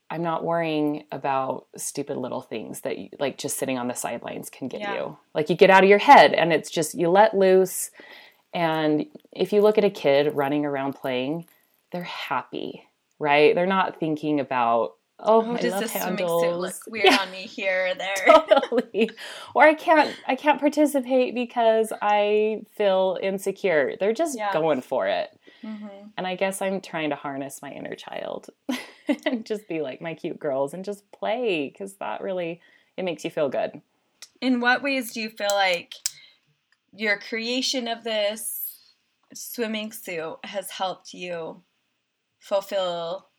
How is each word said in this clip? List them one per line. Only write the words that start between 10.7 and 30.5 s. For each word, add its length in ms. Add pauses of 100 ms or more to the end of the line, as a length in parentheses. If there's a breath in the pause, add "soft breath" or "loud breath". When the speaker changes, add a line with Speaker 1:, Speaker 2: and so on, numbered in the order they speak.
Speaker 1:
playing, 520 (460 soft breath)
they're 120
happy, 840 (320)
right? 340
They're 140
not 320
thinking 400
about, 560 (240)
"Oh, 260
Speaker 2:
Oh, 100
Speaker 1:
I 20
Speaker 2:
does 160
Speaker 1:
love 80
Speaker 2:
this 100
swimming 260
suit 80
Speaker 1:
handles." 360
Speaker 2:
look 140 (120)
weird 180
Speaker 1:
Yeah. 160
Speaker 2:
on 100
me 120
here 480
or 40
there? 200 (100)
Speaker 1:
<laughs> 240
Totally. 600 (440 loud breath)
Or, 100
"I 100
can't, 420 (120)
I 100
can't 220
participate 760
because 560 (100)
I 720
feel 500
insecure." 800
They're 140
just 240
Speaker 2:
Yeah. 160
Speaker 1:
going 280
for 260
it. 300 (260 loud breath)
Speaker 2:
Mm-hmm. 440 (100)
Speaker 1:
And 80
I 100
guess 260
I'm 200
trying 300
to 60
harness 440
my 100
inner 240
child 540 (200)
<laughs> 560
and 200
just 220
be 140
like 200
my 120
cute 260
girls 340